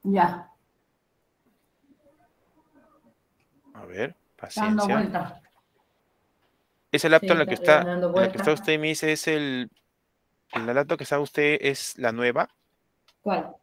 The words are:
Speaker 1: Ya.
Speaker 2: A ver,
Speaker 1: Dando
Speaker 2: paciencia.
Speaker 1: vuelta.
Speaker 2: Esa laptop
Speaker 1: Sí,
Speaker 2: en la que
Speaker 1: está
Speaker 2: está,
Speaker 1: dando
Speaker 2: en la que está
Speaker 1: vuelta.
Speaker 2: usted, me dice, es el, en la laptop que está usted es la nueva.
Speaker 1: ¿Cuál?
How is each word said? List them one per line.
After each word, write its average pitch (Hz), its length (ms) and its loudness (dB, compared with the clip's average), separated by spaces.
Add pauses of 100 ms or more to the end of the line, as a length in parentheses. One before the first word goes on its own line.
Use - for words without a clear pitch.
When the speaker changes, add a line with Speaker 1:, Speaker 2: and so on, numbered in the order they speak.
Speaker 1:
Ya. 196 460 0 (3250)
Speaker 2:
A 98 120 -20
ver, 92 240 -8
Speaker 1:
Dando - 60 -20 (220)
Speaker 2:
paciencia. 214 580 -2
Speaker 1:
vuelta. 185 460 -4 (1500)
Speaker 2:
Esa 151 180 0
laptop 160 180 6
Speaker 1:
Sí, 185 60 4
Speaker 2:
en 165 60 4
la 151 60 4
que - 100 -4
Speaker 1:
está 151 240 6
Speaker 2:
está, 180 100 -2
Speaker 1:
dando 180 200 -2
Speaker 2:
en 175 60 -2
la 190 60 4 (100)
que 190 60 -10
está 202 60 -4
Speaker 1:
vuelta. 151 180 2
Speaker 2:
usted, 156 180 0
me 156 80 -2
dice, 156 240 0
es - 160 -2
el, 139 420 -2 (840)
en 113 120 -6
la 120 80 -2
laptop 143 240 0
que 143 60 -10
está 143 160 -2
usted 147 420 0
es - 360 -4
la 120 140 0
nueva. 120 380 -2 (720)
Speaker 1:
¿Cuál? 185 300 -4 (120)